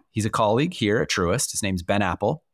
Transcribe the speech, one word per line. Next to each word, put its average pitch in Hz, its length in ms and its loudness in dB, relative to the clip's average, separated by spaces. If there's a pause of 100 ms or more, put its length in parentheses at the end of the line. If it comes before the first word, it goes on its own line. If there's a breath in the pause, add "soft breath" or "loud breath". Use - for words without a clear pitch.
(100)
He's 107 140 -2
a 113 60 -2
colleague 117 420 2
here 107 260 0
at 76 120 -2
Truist. 95 420 0
His - 100 -6
name's 95 200 -2
Ben 101 200 0
Apple. 101 400 -2 (120)